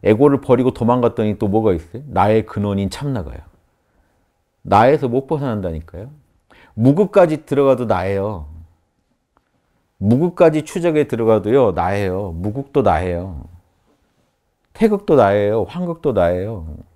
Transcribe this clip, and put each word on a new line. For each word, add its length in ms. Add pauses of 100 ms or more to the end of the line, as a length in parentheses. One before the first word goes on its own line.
에고를 380
버리고 320
도망갔더니 640
또 100
뭐가 240
있어요? 340
나의 400
근원인 440
참나가요. 480 (1200)
나에서 460
못 180
벗어난다니까요. 840 (640)
무구까지 720
들어가도 400
나예요. 600 (1500)
무구까지 680
추적에 400
들어가도요, 680
나예요. 600
무국도 500
나예요. 640 (1300)
태극도 420
나예요. 500
황극도 480
나예요. 640 (200)